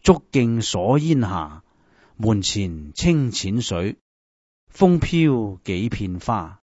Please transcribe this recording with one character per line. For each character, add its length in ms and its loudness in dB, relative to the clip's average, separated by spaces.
竹 300 4
徑 320 2
鎖 380 0
煙 220 2
霞。 420 -6
門 240 2
前 540 -6
清 380 0
淺 280 -4
水， 360 -4
風 280 4
飄 640 0
幾 240 -4
片 320 -6
花。 400 -6